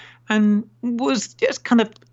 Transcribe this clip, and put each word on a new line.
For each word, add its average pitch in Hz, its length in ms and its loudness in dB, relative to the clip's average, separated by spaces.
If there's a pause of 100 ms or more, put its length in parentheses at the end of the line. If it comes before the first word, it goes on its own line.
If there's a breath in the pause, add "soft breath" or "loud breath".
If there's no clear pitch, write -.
(280 loud breath)
and 214 400 0 (140)
was 247 520 -4
just - 300 -4
kind 233 160 4
of 220 100 0 (220)